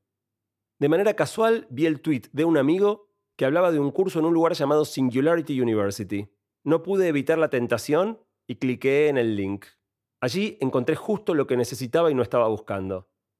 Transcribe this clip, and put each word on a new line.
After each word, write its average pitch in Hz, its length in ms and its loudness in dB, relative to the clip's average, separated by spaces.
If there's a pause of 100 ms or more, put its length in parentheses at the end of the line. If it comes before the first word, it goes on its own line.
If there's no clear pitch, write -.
(800)
De 143 80 2
manera 196 280 2
casual, 226 540 0
vi 131 160 -2
el 156 140 0
tweet 143 220 -2 (100)
de 151 140 0
un 165 100 2
amigo 190 560 0 (240)
que - 80 -2
hablaba 170 300 2
de 151 60 0
un 143 120 0
curso 180 280 -2
en 156 60 2
un 170 80 2
lugar 165 200 2
llamado 151 320 2
Singularity 143 760 0
University. 101 680 -2 (340)
No 156 180 2
pude 185 280 0
evitar 147 280 0
la 156 120 2
tentación 143 720 0 (260)
y 123 80 -10
cliqué 135 540 0
en 139 80 0
el 113 180 0
link. 98 300 -6 (560)
Allí 170 400 -2
encontré 131 340 0
justo - 380 -4
lo 139 140 0
que 131 80 0
necesitaba 127 560 0
y - 20 -2
no 123 80 0
estaba 117 280 2
buscando, 95 600 -6 (300)